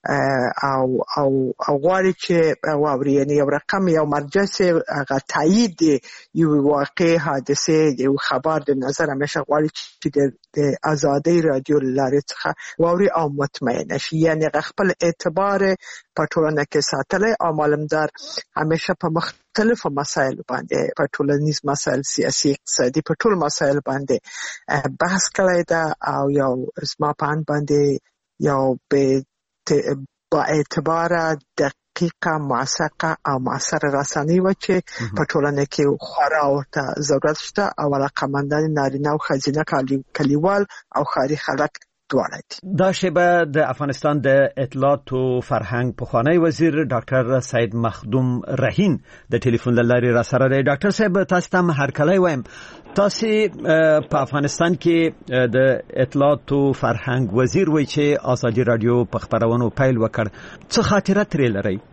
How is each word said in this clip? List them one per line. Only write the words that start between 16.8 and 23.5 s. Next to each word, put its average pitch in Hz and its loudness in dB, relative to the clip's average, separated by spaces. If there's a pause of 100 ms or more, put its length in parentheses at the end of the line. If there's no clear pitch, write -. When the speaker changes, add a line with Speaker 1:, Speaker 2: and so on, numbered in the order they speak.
Speaker 1:
ساتلی 180 -2
او 170 0
معلومدار 151 0 (480)
همیشه 156 -2
په 170 -2
مختلفو 175 -2
مسایلو 139 -2 (100)
باندې، 135 -4 (180)
په 147 0
ټولنیز 143 0
مسایل، 139 -2
سیاسي، - 0
اقتصادي، - -2
په 160 -4
ټولو 208 0
مسایلو 147 0